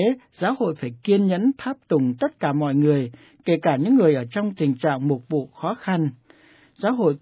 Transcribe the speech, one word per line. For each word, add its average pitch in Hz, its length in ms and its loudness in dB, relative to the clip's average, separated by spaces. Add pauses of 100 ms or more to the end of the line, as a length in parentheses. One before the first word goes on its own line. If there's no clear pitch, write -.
(400)
giáo 220 200 -2
hội 175 160 -2
phải 123 160 -8 (120)
kiên 202 220 2
nhẫn 196 320 2
tháp - 200 -8 (100)
tùng 131 320 0
tất - 200 -4
cả 147 140 -2
mọi 143 220 -2
người, 143 360 2 (340)
kể 165 160 2
cả 156 140 0
những 185 200 2
người 165 200 6
ở 123 160 -4
trong 208 240 -4
tình 143 220 0
trạng 143 300 -2
mục 135 220 -2
vụ 143 160 -2
khó - 280 -8
khăn. 170 360 -2 (640)
Giáo 220 180 -2
hội 180 280 0